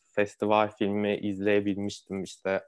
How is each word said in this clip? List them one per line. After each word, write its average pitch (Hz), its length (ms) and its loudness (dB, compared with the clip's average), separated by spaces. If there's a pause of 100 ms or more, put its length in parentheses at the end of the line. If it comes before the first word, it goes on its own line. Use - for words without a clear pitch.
(140)
festival 104 640 2
filmi 104 380 0
izleyebilmiştim. 101 1080 -2
İşte - 440 -4